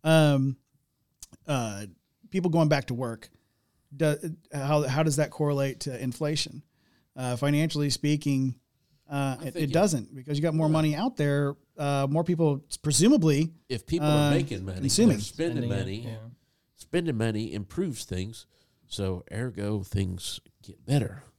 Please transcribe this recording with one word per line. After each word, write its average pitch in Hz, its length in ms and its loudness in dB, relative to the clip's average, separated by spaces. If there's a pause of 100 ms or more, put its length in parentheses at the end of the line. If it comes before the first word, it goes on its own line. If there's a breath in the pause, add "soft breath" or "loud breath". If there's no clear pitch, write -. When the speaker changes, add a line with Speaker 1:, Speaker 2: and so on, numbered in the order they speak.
Speaker 1:
um, 147 540 4 (880)
uh, 113 360 -4 (480)
people 180 200 0
going 156 180 4
back 143 180 2
to 123 80 -6
work, 117 340 -8 (680)
do, 151 200 2 (360)
how, 147 300 0
how 147 220 0
does 147 120 2
that 147 140 0
correlate 139 500 -2
to 127 220 -8
inflation? 151 600 -4 (520)
Uh, 123 220 -4
financially 147 540 2
speaking, 139 680 0 (520)
uh, 139 300 -4
Speaker 2:
I 151 60 -12
Speaker 1:
it, 170 80 -8
Speaker 2:
think 165 40 -10
Speaker 1:
it 165 80 -2
Speaker 2:
it 139 80 -2
Speaker 1:
doesn't, 160 440 2
because 139 220 -6
you 147 40 0
got 160 120 0
more 156 120 2
Speaker 2:
Yeah. 156 60 4
Speaker 1:
money 156 240 2
out 240 200 -2
there, 143 380 0 (240)
uh, 143 320 0
more 160 140 2
people, 160 400 2 (180)
presumably, 160 680 4 (160)
Speaker 2:
If 120 180 -6
people 156 220 0
are 147 200 4
Speaker 1:
uh, - 20 4
Speaker 2:
making 139 340 -2
money, 92 160 -8
Speaker 1:
consuming. 160 380 4
Speaker 2:
they're - 20 -6
spending 160 380 -4
Speaker 3:
Spending 120 140 -2
it, 101 80 0
Speaker 2:
money. 95 160 -4 (120)
Speaker 3:
yeah. 113 80 -10 (600)
Speaker 2:
Spending 165 380 -2
money 110 380 -2
improves 123 500 -6
things, 95 420 -8 (420)
so 92 440 -4
ergo 104 500 -4
things 92 580 -4 (220)
get - 220 -20
better. 127 380 -2 (160)